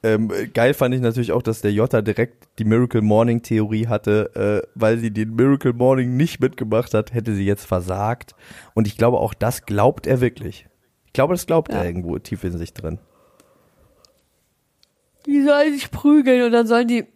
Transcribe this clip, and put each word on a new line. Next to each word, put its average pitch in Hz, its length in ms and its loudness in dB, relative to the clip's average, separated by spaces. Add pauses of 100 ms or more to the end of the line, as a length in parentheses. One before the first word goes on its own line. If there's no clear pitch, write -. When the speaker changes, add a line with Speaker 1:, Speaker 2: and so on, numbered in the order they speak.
Speaker 1:
Ähm, 110 280 0 (200)
geil 123 220 2
fand 127 220 0
ich 127 40 -2
natürlich 120 300 -2
auch, 117 120 0
dass 110 180 -4
der 104 120 0
Jota 110 300 0
direkt 110 460 -4 (100)
die 113 60 -4
Miracle 117 380 2
Morning 113 400 2
Theorie 110 440 -2
hatte, 104 760 -2
äh, - 100 -16
weil 110 240 0
sie 113 140 -4
den 110 240 -4
Miracle 135 360 2
Morning 123 440 0
nicht 156 240 -2
mitgemacht 110 520 -2
hat, 110 220 -2
hätte 113 220 -2
sie 98 80 -2
jetzt 98 200 0
versagt. 95 720 -4 (400)
Und 110 140 0
ich - 80 -8
glaube, 120 220 2
auch 110 140 -2
das - 320 -4
glaubt 104 440 0
er 131 120 2
wirklich. - 460 -6 (400)
Ich - 60 -20
glaube, 165 220 0
das 175 120 -8
glaubt 165 260 0
Speaker 2:
Ja. 110 60 -4
Speaker 1:
er 95 60 -2
irgendwo 87 340 -6
tief - 240 -10
in 87 160 -6
sich 85 160 -10
drin. 80 240 -10 (2250)
Speaker 2:
Die 285 180 2
sollen 294 280 4
sich 277 180 -8
prügeln 262 520 4
und 240 100 2
dann 233 140 4
sollen 233 220 2
die 233 160 0 (120)